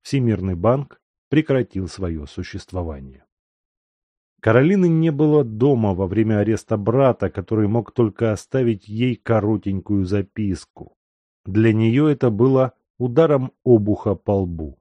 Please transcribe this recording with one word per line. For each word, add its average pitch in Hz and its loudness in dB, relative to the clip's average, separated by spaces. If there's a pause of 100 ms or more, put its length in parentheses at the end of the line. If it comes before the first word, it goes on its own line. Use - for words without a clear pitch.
Всемирный 104 -2
банк 117 -2 (300)
прекратил 135 -2
своё 82 -8
существование. 73 -12 (1160)
Каролины 160 4
не 160 2
было 151 2
дома 113 0
во 92 -2
время 107 0
ареста 107 -2
брата, 113 0
который 104 -2
мог 107 -4
только 113 0
оставить 117 -4
ей 113 -2
коротенькую 101 -2
записку. 98 -6 (500)
Для 110 2
неё 113 2
это 135 0
было 131 2 (240)
ударом 131 0 (120)
обуха 107 2
по - -6
лбу. 85 -4